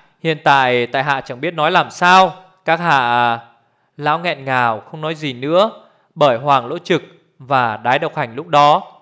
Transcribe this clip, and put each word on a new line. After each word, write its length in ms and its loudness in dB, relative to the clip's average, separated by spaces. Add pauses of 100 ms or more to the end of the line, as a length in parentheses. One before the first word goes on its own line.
(240)
hiện 200 -2
tại 440 2
tại 160 -4
hạ 180 -4
chẳng 200 -12
biết 120 -6
nói 180 -2
làm 200 0
sao. 440 4 (300)
Các 140 0
hạ," 600 0 (580)
lão 220 -2
nghẹn 260 -8
ngào 340 0
không 220 -16
nói 140 -6
gì 180 -8
nữa, 380 0 (440)
bởi 220 2
Hoàng 300 0
Lỗ 100 -8
Trực 260 -2 (360)
và 380 -2
Đái 220 0
Độc 160 -6
Hành 200 -8
lúc 120 -12
đó 440 2 (100)